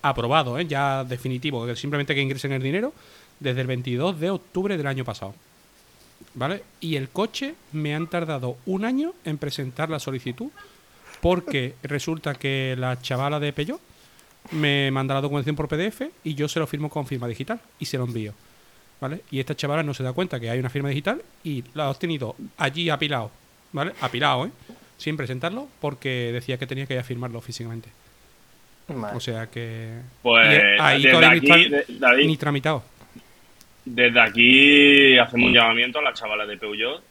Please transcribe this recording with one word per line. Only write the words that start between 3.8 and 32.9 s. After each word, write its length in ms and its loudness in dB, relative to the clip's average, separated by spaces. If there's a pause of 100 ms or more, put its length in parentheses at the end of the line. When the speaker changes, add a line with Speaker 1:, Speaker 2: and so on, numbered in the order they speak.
Speaker 1:
de 120 -2
octubre 480 -4
del 80 -4
año 180 -4
pasado, 300 -10 (1000)
¿vale? 280 -6 (180)
Y 160 -4
el 140 -6
coche 440 -6 (180)
me 220 -4
han 120 -6
tardado 580 -6
un 220 -4
año 260 -4 (140)
en 100 -4
presentar 540 -6
la 80 -6
solicitud 500 -8 (720)
porque 580 -2
<laughs> 40 -20
resulta 520 -6
que 440 -4
la 240 -4
chavala 360 -4
de 140 -4
Peugeot 280 -6 (720)
me 380 0
manda 240 -2
la 60 0
documentación 360 -2
por 120 -4
P 80 -4
D 120 -2
F 220 -8 (140)
y 100 -6
yo 140 -2
se 100 -4
lo 80 0
firmo 220 -6
con 180 -6
firma 220 -6
digital 320 -8 (180)
y 60 -10
se 140 -6
lo 60 -2
envío, 280 -6 (680)
¿vale? 200 -8 (100)
Y 100 -4
esta 140 -6
chavala 280 -4
no 100 -4
se 100 -8
da 120 -6
cuenta 260 -4
que 80 -8
hay 100 -2
una 120 -4
firma 180 -4
digital 320 -4 (240)
y 200 -8 (100)
la 100 -6
ha 60 -2
obtenido 440 -6 (220)
allí 320 -2
apilado, 420 -2 (420)
¿vale? 280 -4
Apilado, 460 0
¿eh? 40 -8 (460)
Sin 200 -6
presentarlo 520 -6 (120)
porque 520 -4
decía 260 -6
que 80 -8
tenía 200 -8
que 80 -6
ir 60 -2
a 40 -8
firmarlo 360 -10
físicamente. 480 -12 (1000)
Speaker 2:
Vale. 280 -8
Speaker 1:
O 40 -8
sea 260 -8
que 460 -12 (300)
Speaker 3:
Pues, 220 8
Speaker 1:
y 360 8
ahí 220 6
Speaker 3:
desde 100 8
Speaker 1:
todavía 280 8
ni 120 4
Speaker 3:
aquí, 140 8
Speaker 1:
está 100 0 (160)
Speaker 3:
de-, 80 -14
David, 260 6
Speaker 1:
ni 100 2
tramitado. 460 -2 (1000)